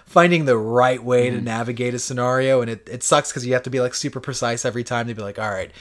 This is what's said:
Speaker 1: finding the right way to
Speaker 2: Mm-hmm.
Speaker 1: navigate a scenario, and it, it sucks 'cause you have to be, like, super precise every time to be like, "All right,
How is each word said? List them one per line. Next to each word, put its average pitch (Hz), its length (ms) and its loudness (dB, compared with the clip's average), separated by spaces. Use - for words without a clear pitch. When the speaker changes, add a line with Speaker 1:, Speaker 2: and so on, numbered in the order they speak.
Speaker 1:
finding 170 400 4
the 127 120 4
right 120 460 2
way 123 260 2
to 123 80 -2
Speaker 2:
Mm-hmm. 120 80 -4
Speaker 1:
navigate 120 500 -4
a 120 40 -6
scenario, 131 600 2
and 117 80 -2
it, 110 220 -10
it 120 120 -10
sucks 147 280 2
'cause 123 140 -6
you 123 80 0
have 127 100 0
to 131 80 -8
be, 131 80 -2
like, 127 160 0
super 139 240 -6
precise 120 460 -4
every 120 180 -2
time 117 240 -4
to 117 80 -6
be 110 60 -10
like, 101 180 -10
"All 107 100 -4
right, 95 320 -6